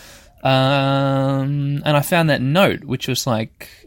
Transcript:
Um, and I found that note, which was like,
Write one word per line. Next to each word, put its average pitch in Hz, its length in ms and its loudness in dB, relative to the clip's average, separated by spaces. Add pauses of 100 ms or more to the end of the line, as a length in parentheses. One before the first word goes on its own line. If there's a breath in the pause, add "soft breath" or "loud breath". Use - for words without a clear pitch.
(420 loud breath)
Um, 135 1400 0
and 147 120 2
I 143 60 2
found 165 260 2
that 139 140 2
note, 143 420 2
which - 220 -6
was 127 180 -4
like, 110 440 -4 (180 loud breath)